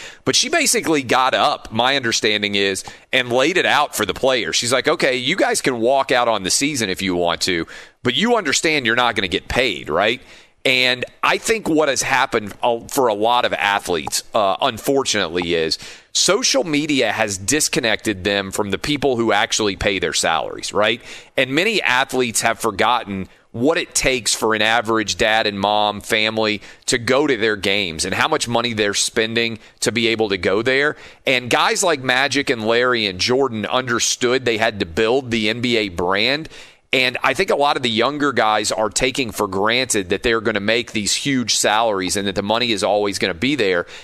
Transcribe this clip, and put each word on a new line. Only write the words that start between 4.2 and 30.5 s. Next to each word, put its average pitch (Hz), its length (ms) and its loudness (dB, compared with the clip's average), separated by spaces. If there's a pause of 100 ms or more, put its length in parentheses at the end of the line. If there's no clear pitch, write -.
She's 120 160 0
like, 131 160 2
"Okay, 151 280 2
you 131 200 -2
guys 247 240 0
can 127 200 -2
walk 131 300 2
out 123 160 4
on 107 160 0
the 92 80 -2
season 135 400 -2
if 90 100 -4
you 95 140 0
want 87 280 0
to, 85 260 -2 (340)
but 123 140 0
you 233 200 2
understand 151 500 0
you're 113 100 2
not 120 180 2
gonna 98 140 -2
get 87 180 -2
paid, 92 420 -2
right?" 104 320 0 (460)
And 127 380 2 (180)
I 151 140 2
think 214 320 -2
what 151 220 2
has 120 100 -2
happened, 123 600 0
uh, 120 260 0
for 127 200 2
a 107 60 2
lot 117 300 2
of 98 80 0
athletes, 90 800 -2
uh, 98 300 2
unfortunately, 104 920 0
is 80 260 0 (340)
social 247 520 2
media 147 480 0
has 104 240 0
disconnected 107 880 0
them 101 260 0
from 101 200 -2
the 95 80 -2
people 143 380 -2
who 117 140 0
actually 104 460 0
pay 98 220 0
their 85 160 -2
salaries, 71 580 -2
right? 110 300 0 (340)
And 131 140 0
many 180 320 0
athletes 127 580 0
have 113 180 2
forgotten 101 720 -2 (240)
what 139 240 0
it 160 180 -6
takes 127 400 0
for 110 200 2
an 107 80 2
average 110 540 2
dad 110 300 2
and 101 140 -2
mom 104 400 2
family 110 600 0 (240)
to 131 100 0
go 127 300 2
to 131 100 2
their 107 200 0
games 92 500 -2
and 95 80 -2
how 123 120 2
much 156 220 -2
money 120 240 0
they're 104 220 0
spending 113 640 -2 (220)
to 123 120 -2
be 113 160 0
able 110 220 0
to 98 80 -2
go 98 240 0